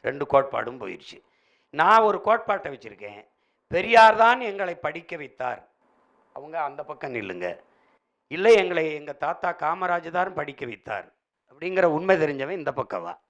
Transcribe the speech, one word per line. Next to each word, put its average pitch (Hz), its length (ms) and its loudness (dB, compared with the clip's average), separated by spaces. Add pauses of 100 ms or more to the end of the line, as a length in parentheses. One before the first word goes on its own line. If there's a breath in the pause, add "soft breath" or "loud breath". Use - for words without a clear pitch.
ரெண்டு 135 240 -4
கோட்பாடும் 123 560 0
போயிடுச்சு. - 420 -14 (460)
நான் 190 320 6
ஒரு 202 200 2
கோட்பாட்டை 208 520 -2
வச்சிருக்கேன், 104 540 -18 (400)
"பெரியார் 220 480 6
தான் 233 240 6
எங்களை 196 360 -6
படிக்க 165 420 -8
வைத்தார்." 131 500 -10 (680)
அவங்க 156 280 -10
அந்த 143 220 -8
பக்கம் 143 300 -10
நில்லுங்க, 90 460 -8 (680)
இல்லை, 196 280 4
"எங்களை 175 380 0
எங்க 147 200 -12
தாத்தா 170 420 -4
காமராஜ் 175 540 -4
தான் 180 240 -4
படிக்க 143 320 -8
வைத்தார்" 107 480 -10 (380)
அப்படிங்கிற 180 320 -2
உண்மை 170 380 2
தெரிஞ்சவன் 147 360 -4
இந்த 139 160 -6
பக்கம் 113 300 -6
வா. 87 260 -14